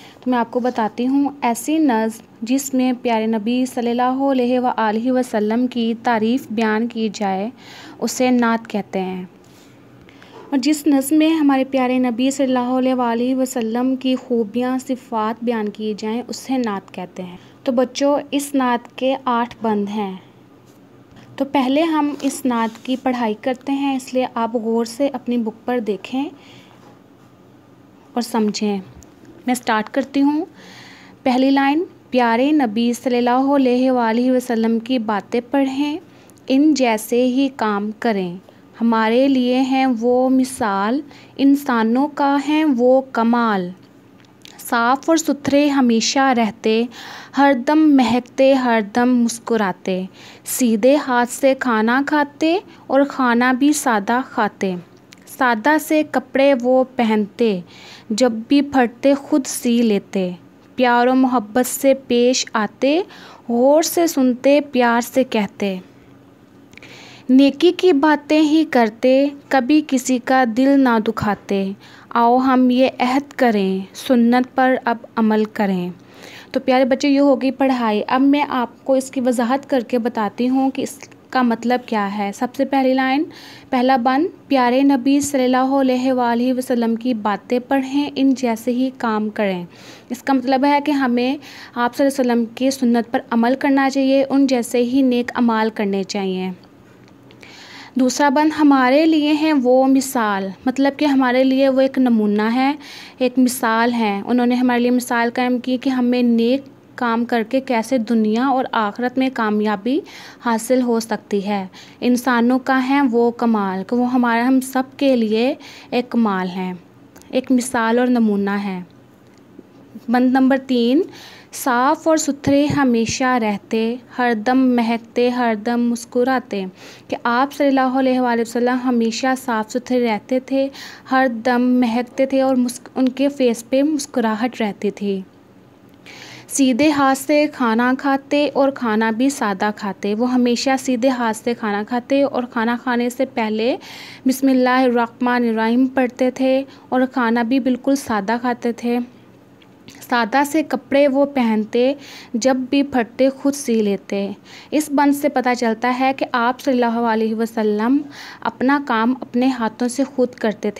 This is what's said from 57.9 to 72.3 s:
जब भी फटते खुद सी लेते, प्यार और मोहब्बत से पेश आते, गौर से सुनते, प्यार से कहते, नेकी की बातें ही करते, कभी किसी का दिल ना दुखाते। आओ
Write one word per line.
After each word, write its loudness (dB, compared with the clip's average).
जब 0
भी 4
फटते 0
खुद -2
सी -2
लेते, -2
प्यार 4
और 2
मोहब्बत 0
से 2
पेश 2
आते, 0
गौर 4
से 0
सुनते, 2
प्यार 0
से 0
कहते, -4
नेकी 6
की 4
बातें 2
ही 4
करते, 2
कभी 4
किसी -2
का 2
दिल 2
ना 4
दुखाते। -2
आओ 4